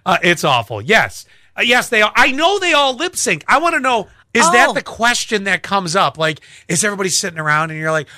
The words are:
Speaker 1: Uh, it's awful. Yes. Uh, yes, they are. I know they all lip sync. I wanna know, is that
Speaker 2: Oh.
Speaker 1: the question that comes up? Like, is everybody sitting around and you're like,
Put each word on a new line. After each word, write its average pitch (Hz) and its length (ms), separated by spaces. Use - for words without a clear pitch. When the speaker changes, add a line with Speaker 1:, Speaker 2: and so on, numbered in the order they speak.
Speaker 1:
Uh, 175 160
it's 175 220
awful. 120 360
Yes. 147 440
Uh, - 40
yes, 240 260
they 214 140
are. 214 120
I 262 160
know 330 280
they 359 140
all 285 220
lip 339 220
sync. 175 320
I 240 100
wanna 330 220
know, 247 280
is 277 200
that 254 180
Speaker 2:
Oh. - 40
Speaker 1:
the 185 80
question 226 600
that 190 180
comes 180 340
up? 156 220
Like, 156 220
is 170 160
everybody 202 240
sitting 170 320
around 156 300
and 156 100
you're 160 100
like, 156 280